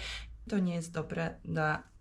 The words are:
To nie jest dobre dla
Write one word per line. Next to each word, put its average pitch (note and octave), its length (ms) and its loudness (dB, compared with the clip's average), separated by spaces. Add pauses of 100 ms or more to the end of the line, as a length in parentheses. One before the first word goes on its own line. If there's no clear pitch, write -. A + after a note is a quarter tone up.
(500)
To G#3 100 4
nie F3+ 160 4
jest E3+ 160 -2
dobre E3 440 0 (100)
dla D#3+ 380 2 (180)